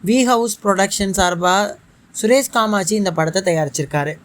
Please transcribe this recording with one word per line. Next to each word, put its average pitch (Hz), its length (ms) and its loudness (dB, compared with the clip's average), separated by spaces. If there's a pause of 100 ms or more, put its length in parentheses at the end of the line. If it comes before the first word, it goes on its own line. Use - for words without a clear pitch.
வி 247 180 2
ஹவுஸ் 233 400 0
புரொடக்ஷன் 196 500 0
சார்பா 180 640 0 (460)
சுரேஷ் 254 300 2
காமாட்சி 208 440 0
இந்த 196 160 0
படத்தை 165 300 -2
தயாரிச்சிருக்காரு. 151 720 -2 (120)